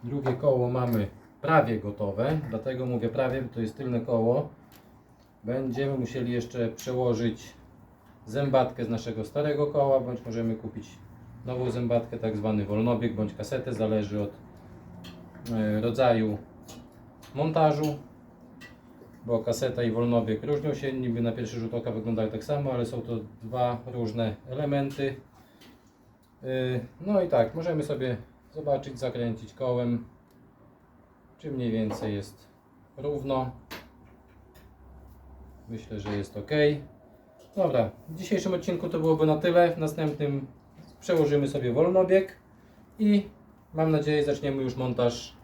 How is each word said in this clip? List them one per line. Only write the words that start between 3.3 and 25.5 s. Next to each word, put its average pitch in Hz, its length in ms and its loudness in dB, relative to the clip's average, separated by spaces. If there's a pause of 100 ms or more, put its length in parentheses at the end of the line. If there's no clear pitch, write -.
bo 120 120 -8
to 120 80 -4
jest 110 160 -4
tylne 123 220 -2
koło. 120 500 2 (960)
Będziemy 135 540 -2
musieli 120 340 -2
jeszcze 120 380 -2
przełożyć 120 840 0 (720)
zębatkę 127 600 2
z 107 40 -6
naszego 110 360 -4
starego 147 420 0
koła, 139 320 4
bądź 120 260 -6
możemy 113 300 -2
kupić 107 340 -10 (560)
nową 127 260 -2
zębatkę, 117 480 0
tak 110 180 -2
zwany 104 280 2
wolnobieg 110 500 2
bądź 104 180 -2
kasetę, 123 400 -4
zależy 107 480 0
od, 98 100 -4 (1200)
e, 107 300 2
rodzaju 113 560 4 (1000)
montażu, 151 600 4 (1300)
bo 117 140 2
kaseta 120 440 -2
i 117 80 2
wolnobieg 113 520 2
różnią 143 300 0
się, 135 200 -2
niby 123 280 -2
na 117 100 0
pierwszy 117 280 -6
rzut 113 140 -6
oka 117 180 -4
wyglądają 110 400 -2
tak 110 120 -6
samo, 143 280 -2
ale 120 140 0
są 117 160 -6
to 117 160 -6 (260)
dwa 120 340 0 (160)
różne 113 420 -2 (140)
elementy. 139 680 -2 (1300)